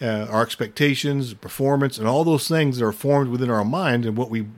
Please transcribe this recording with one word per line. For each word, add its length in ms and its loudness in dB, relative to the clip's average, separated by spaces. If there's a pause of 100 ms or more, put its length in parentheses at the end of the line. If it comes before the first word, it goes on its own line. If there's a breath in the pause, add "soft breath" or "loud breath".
uh, 280 -2
our 120 2
expectations, 920 -2
performance, 640 -2
and 120 0
all 160 2
those 240 2
things 300 2
that 60 2
are 60 2
formed 380 2
within 200 -2
our 140 2
mind 420 0
and 120 -2
what 120 -2
we 120 -4 (160)